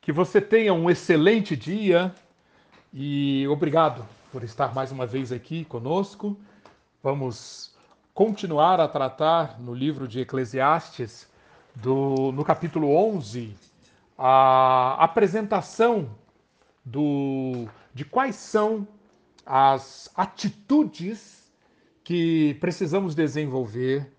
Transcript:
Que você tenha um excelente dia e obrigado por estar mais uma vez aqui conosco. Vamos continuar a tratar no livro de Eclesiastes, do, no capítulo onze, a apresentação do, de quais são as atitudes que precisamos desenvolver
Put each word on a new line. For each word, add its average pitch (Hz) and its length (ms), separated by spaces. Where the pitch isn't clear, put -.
Que - 100
você 180 300
tenha 214 320
um 170 160
excelente 180 640
dia 180 560
e 139 560
obrigado 147 560
por - 120
estar 117 300
mais 131 180
uma 131 140
vez 120 260
aqui 156 340
conosco. 196 720
Vamos 135 720
continuar 180 680
a 156 80
tratar 143 760
no 120 140
livro 135 320
de 113 120
Eclesiastes, 131 1120
do, 135 560
no 139 120
capítulo 156 460
onze, 139 680
a 131 880
apresentação 202 1040
do, 135 840
de 135 100
quais 262 340
são 214 500
as 135 680
atitudes - 1300
que 165 520
precisamos 175 580
desenvolver 131 1040